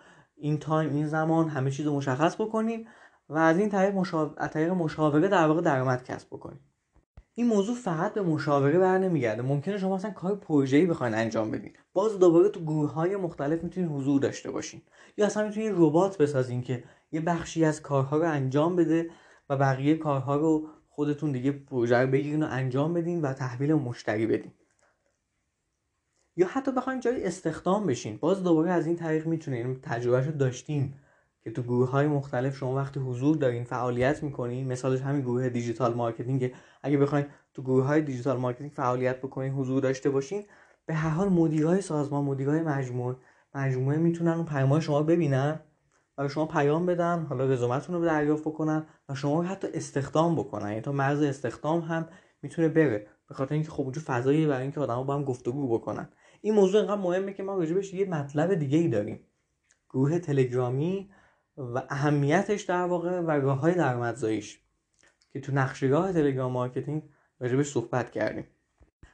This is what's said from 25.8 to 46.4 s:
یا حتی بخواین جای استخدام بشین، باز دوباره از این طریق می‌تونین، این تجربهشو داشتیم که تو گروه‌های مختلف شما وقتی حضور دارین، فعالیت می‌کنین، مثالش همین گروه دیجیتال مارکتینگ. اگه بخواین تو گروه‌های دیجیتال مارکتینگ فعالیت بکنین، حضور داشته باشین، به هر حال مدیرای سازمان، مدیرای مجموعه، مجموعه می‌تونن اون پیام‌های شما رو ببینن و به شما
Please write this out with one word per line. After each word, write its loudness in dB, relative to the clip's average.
یا 2
حتی -2
بخواین -4
جای -2
استخدام -2
بشین، -4
باز 0
دوباره 2
از 0
این 0
طریق -2
می‌تونین، -4
این -6
تجربهشو 0
داشتیم -2
که -10
تو -4
گروه‌های 2
مختلف -2
شما -4
وقتی -4
حضور 0
دارین، 0
فعالیت 0
می‌کنین، -6
مثالش -2
همین -2
گروه 0
دیجیتال 0
مارکتینگ. -2
اگه 2
بخواین 2
تو -12
گروه‌های 2
دیجیتال -2
مارکتینگ -4
فعالیت 0
بکنین، -6
حضور 0
داشته 0
باشین، -2
به -4
هر 0
حال 0
مدیرای 4
سازمان، -2
مدیرای 0
مجموعه، -2
مجموعه 0
می‌تونن 2
اون -2
پیام‌های 2
شما 0
رو 0
ببینن 2
و -2
به -2
شما -2